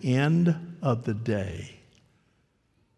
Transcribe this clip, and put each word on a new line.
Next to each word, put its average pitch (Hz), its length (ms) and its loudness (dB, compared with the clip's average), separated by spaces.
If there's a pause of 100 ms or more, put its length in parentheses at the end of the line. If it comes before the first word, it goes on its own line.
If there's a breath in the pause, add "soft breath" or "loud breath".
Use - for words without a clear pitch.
end 160 760 2
of 120 240 0
the 113 100 -2
day, 98 640 -4 (1200)